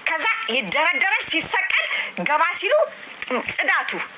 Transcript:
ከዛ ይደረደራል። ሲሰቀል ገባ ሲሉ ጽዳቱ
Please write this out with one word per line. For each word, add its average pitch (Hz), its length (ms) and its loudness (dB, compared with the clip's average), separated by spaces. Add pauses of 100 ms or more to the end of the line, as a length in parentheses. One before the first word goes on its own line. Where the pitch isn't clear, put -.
ከዛ 320 220 0 (240)
ይደረደራል። 302 760 2
ሲሰቀል 381 600 0 (340)
ገባ 302 240 2 (100)
ሲሉ 403 200 2 (720)
ጽዳቱ - 440 2 (260)